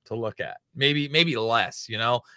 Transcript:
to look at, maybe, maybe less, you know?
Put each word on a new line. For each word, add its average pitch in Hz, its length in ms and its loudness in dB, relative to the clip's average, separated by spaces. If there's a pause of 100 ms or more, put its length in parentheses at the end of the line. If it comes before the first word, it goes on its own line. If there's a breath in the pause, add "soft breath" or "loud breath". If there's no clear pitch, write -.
to 110 100 -8
look 110 240 -4
at, - 200 -8 (180)
maybe, 143 320 2
maybe 156 280 2
less, 113 520 0
you 110 100 -6
know? 117 220 2 (160 soft breath)